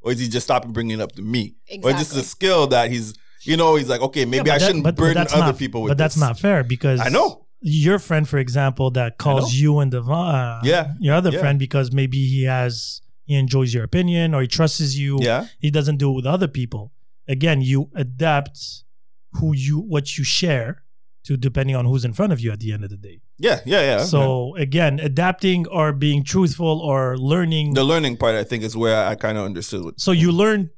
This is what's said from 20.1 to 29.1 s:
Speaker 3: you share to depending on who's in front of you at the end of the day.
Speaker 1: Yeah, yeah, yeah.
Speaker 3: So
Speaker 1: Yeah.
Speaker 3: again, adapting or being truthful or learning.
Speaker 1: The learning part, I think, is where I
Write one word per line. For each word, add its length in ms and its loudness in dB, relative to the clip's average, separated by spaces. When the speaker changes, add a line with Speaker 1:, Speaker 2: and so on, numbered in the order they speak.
Speaker 3:
you 60 -2
share 580 -2
to 120 -2
depending 400 -2
on 80 0
who's 200 2
in 80 -4
front 200 0
of 80 -2
you 120 -2
at 80 -8
the 120 -4
end 120 -6
of 60 -10
the 60 -12
day. 240 -18
Speaker 1:
Yeah, 280 2
yeah, 160 2
yeah. 220 4
Speaker 3:
So 520 0
Speaker 1:
Yeah. 60 -4
Speaker 3:
again, 380 0
adapting 680 0
or 240 0
being 320 0
truthful 560 0
or 380 -2
learning. 560 0
Speaker 1:
The 100 4
learning 320 0
part, 200 2
I 80 -2
think, 180 -4
is 140 -6
where 300 2
I 100 -2